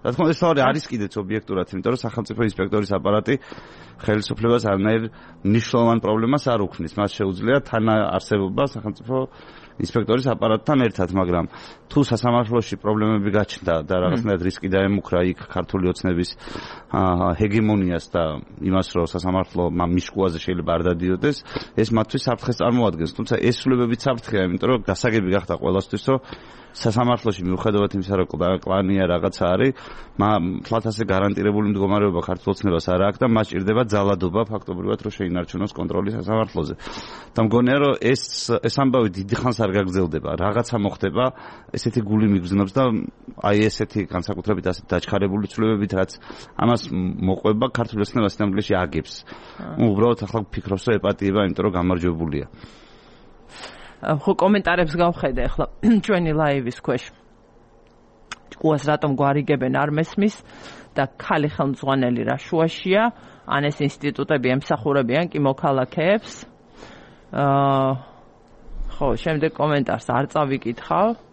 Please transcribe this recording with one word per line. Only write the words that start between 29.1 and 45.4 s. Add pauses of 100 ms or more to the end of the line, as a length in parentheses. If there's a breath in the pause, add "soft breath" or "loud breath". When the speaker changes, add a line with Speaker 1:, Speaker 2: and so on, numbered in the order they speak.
Speaker 1:
არის, (400 loud breath)
მა-, (180)
თლათ
ასე
გარანტირებული
მდგომარეობა
ქართულ
ოცნებას
არ
აქვს
და
მას
ჭირდება
ძალადობა,
ფაქტობრივად,
რომ
შეინარჩუნოს
კონტროლი
სასამართლოზე. (560 loud breath)
და
მგონია,
რომ
ეს, (340)
ეს
ამბავი
დიდი
ხანს (140)
გაგრძელდება,
რაღაცა
მოხდება, (440 loud breath)
ესეთი
გული
მიგრძნობს
და (540)
აი
ესეთი
განსაკუთრებით
ასე
დაჩქარებული